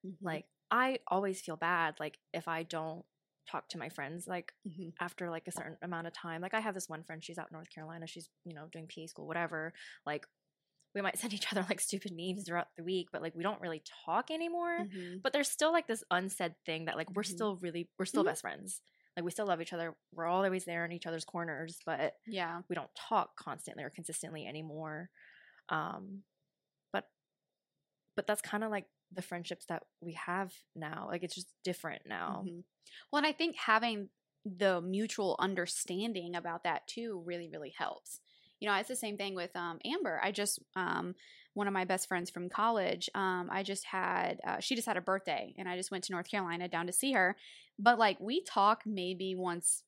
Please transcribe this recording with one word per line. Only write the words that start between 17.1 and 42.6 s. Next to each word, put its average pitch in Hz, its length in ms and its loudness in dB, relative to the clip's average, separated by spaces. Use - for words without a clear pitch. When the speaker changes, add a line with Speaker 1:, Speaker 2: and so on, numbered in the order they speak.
Speaker 2:
we're 202 100 0
Speaker 1:
Mm-hmm. 190 140 -2
Speaker 2:
still 208 220 0
really, 175 320 -4
we're 185 60 2
still 202 180 4
Speaker 1:
Mm-hmm. 170 80 6
Speaker 2:
best - 100 -4
friends. 95 400 -8
Like, 170 100 -2
we 175 60 0
still 214 140 -2
love 170 160 2
each 165 120 -6
other. 165 220 -2
We're 165 140 -2
always 185 400 4
there 170 180 0
in 170 80 -2
each 170 140 -6
other's 165 200 -2
corners, 165 600 -4
but 151 300 2
Speaker 1:
Yeah. 180 420 -2
Speaker 2:
we 175 80 -2
don't 143 200 -6
talk - 420 2
constantly - 460 -8
or 139 60 -6
consistently 165 580 -8
anymore. 156 640 -8
Um, 190 540 -2
but, - 180 0
but 233 120 2
that's 208 140 4
kinda, 214 280 0
like, 208 180 -2
the 180 100 -6
friendships 175 460 -6
that 170 160 -2
we 170 120 -8
have 185 400 -2
now. 156 320 -6
Like, 175 160 -2
it's 170 120 -6
just - 180 -10
different 170 420 -4
now. 90 420 -2
Speaker 1:
Mm-hmm. 175 120 -8
Well, 285 80 4
and 302 80 6
I 302 40 4
think 320 240 0
having 220 540 4
the 185 360 4
mutual 196 580 2
understanding 180 960 0
about 170 300 -4
that 160 220 0
too 226 380 -6
really, 175 240 -4
really 151 280 -8
helps. - 420 -4
You 208 100 -2
know, 202 60 4
it's 214 140 0
the 254 60 -2
same 208 220 -2
thing 196 180 -2
with, 175 200 -4
um, 170 300 -4
Amber. 262 360 0
I 202 100 4
just, 208 280 0
um, 180 400 0
one 202 140 0
of 196 60 2
my 185 120 2
best 185 220 2
friends 180 220 0
from 175 200 -4
college, 196 680 4